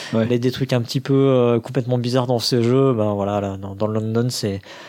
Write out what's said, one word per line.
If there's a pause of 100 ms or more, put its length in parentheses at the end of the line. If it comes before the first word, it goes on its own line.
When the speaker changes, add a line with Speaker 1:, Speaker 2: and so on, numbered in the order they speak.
(140)
Speaker 1:
euh,
Speaker 2:
Ouais.
Speaker 1:
les,
des
trucs
un
petit
peu,
euh,
complètement
bizarres
dans
ces
jeux.
Ben
voilà,
là,
dans,
dans
London,
c'est, (280)